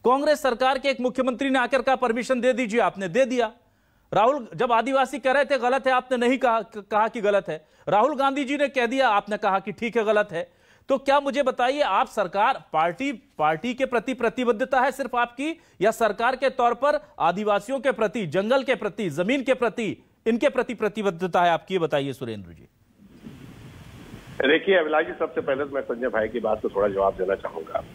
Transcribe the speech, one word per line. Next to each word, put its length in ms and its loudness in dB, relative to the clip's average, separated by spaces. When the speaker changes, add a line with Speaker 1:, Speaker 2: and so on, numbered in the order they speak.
Speaker 1:
कांग्रेस 380 2
सरकार 360 0
के 100 -2
एक 120 -2
मुख्यमंत्री 500 -2
ने 80 2
आकर 240 0
कहा, 140 2
"Permission 440 0
दे 120 2
दीजिए, 280 0
आपने 280 0
दे 160 2
दिया।" 280 -2
राहुल, 420 2
जब 160 0
आदिवासी 460 0
कह 140 0
रहे 120 4
थे, 140 0
"गलत 280 0
है," 60 4
आपने 240 0
नहीं 220 2
कहा, 240 2
कहा 460 -2
कि 120 -6
गलत 280 2
है। 160 -8
राहुल 280 4
गांधी 280 0
जी 120 -2
ने 120 0
कह 180 0
दिया, 220 2
आपने 280 0
कहा 220 0
कि 140 -6
ठीक 240 -6
है 80 2
गलत 280 2
है। 180 -8
तो 100 2
क्या, 220 2
मुझे 220 -2
बताइए, 380 0
आप 260 2
सरकार, 680 -2
पार्टी, 400 0
पार्टी 600 -2
के 120 -2
प्रति 280 -2
प्रतिबद्धता 680 0
है 120 2
सिर्फ 220 -8
आपकी, 460 -4
या 100 4
सरकार 460 0
के 140 0
तौर 240 0
पर 320 0
आदिवासियों 600 0
के 120 0
प्रति, 340 -2
जंगल 360 0
के 120 0
प्रति, 360 -4
जमीन 320 0
के 120 0
प्रति, 500 -4
इनके 220 2
प्रति 260 -2
प्रतिबद्धता 680 0
है 80 4
आपकी? 240 -2
ये 60 0
बताइए 320 0
सुरेंद्र 380 -10
जी। 180 -20
Speaker 2:
देखिए 280 4
अभिलाष 300 2
जी, 120 -8
सबसे 220 -4
पहले 240 -2
तो 100 -10
मैं 80 -2
संजय 260 -4
भाई 200 0
की 120 -6
बात 220 -2
को 60 -4
थोड़ा 200 0
जवाब 260 0
देना 200 -2
चाहूंगा। 500 -8